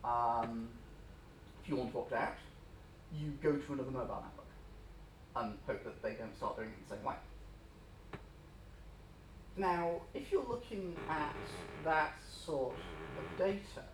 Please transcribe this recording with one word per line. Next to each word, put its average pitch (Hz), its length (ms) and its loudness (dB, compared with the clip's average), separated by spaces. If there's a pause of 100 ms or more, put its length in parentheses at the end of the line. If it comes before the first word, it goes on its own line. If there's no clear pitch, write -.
um, 117 640 6 (920)
if - 60 -6
you 139 80 6
want 120 160 4
to 98 60 2
opt - 140 0
out, 117 220 4 (760)
you 151 200 0 (100)
go 147 140 8
to 143 180 -2
another 131 160 0
mobile 113 340 0
network - 220 -10 (880)
and 107 300 2
hope 98 180 0
that - 180 -6
they 110 120 2
don't 113 220 -4
start 110 200 0
doing 110 120 -2
it - 200 -10
the 101 80 -4
same 104 80 -6
way. 135 100 2 (2500)
Now, 175 440 6 (140)
if - 180 0
you're 277 160 6
looking 196 480 0 (140)
at 151 240 2 (500)
that 190 300 6 (320)
sort 135 280 4 (440)
of 82 200 -4
data 196 560 2